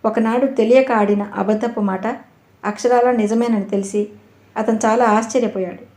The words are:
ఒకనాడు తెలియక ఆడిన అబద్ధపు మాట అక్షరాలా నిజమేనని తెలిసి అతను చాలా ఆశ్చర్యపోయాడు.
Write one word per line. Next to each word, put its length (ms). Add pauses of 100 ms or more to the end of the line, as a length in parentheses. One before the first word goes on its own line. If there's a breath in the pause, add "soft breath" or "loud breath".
ఒకనాడు 420
తెలియక 460
ఆడిన 300
అబద్ధపు 580
మాట 260 (580)
అక్షరాలా 480
నిజమేనని 520
తెలిసి 440 (480)
అతను 280
చాలా 200
ఆశ్చర్యపోయాడు. 920